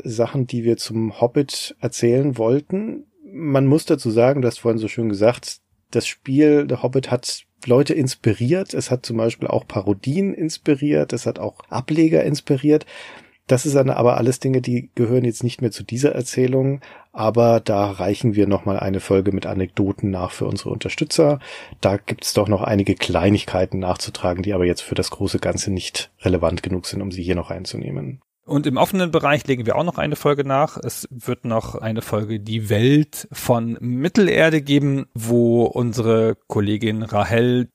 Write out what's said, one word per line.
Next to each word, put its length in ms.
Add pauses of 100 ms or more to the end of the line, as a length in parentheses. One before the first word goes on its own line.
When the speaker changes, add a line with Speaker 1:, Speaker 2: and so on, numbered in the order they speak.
Speaker 1:
Sachen, 420
die 160
wir 140
zum 440
Hobbit 600
erzählen 580
wollten. 680 (180)
Man 420
muss 180
dazu 260
sagen, 320
du 60
hast 120
vorhin 180
so 80
schön 220
gesagt, 500 (340)
das 140
Spiel 640
The 80
Hobbit 340
hat 360 (200)
Leute 280
inspiriert. 800
Es 180
hat 120
zum 120
Beispiel 320
auch 180
Parodien 680
inspiriert. 760
Es 140
hat 140
auch 280
Ableger 540
inspiriert. 640 (600)
Das 180
ist 80
dann 160
aber 260
alles 220
Dinge, 220
die 340
gehören 300
jetzt 180
nicht 180
mehr 120
zu 100
dieser 320
Erzählung, 680 (300)
aber 480
da 320
reichen 460
wir 100
nochmal 320
eine 220
Folge 320
mit 140
Anekdoten 640
nach 200
für 160
unsere 240
Unterstützer. 680 (400)
Da 160
gibt's 380
doch 120
noch 160
einige 320
Kleinigkeiten 840
nachzutragen, 640
die 100
aber 120
jetzt 160
für 120
das 160
große 300
Ganze 320
nicht 480
relevant 420
genug 240
sind, 160
um 80
sie 140
hier 100
noch 160
reinzunehmen. 680 (260)
Speaker 2:
Und 200
im 120
offenen 340
Bereich 340
legen 180
wir 120
auch 80
noch 140
eine 180
Folge 280
nach. 320
Es 360
wird 320
noch 320
eine 260
Folge 380
Die 280
Welt 600
von 500
Mittelerde 800
geben, 540
wo 500
unsere 720 (120)
Kollegin 560
Rahel 720